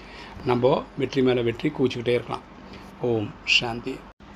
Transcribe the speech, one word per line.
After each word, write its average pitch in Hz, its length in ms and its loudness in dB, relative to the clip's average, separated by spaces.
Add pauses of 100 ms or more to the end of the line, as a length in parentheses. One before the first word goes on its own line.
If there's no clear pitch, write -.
(460)
நம்ம 123 360 4 (160)
வெற்றி 131 240 2
மேல 127 200 4
வெற்றி 117 360 0
குவிச்சுக்கிட்டே 123 300 0
இருக்கலாம். 120 340 0 (600)
ஓம் 113 280 2 (140)
சாந்தி. 120 520 0 (400)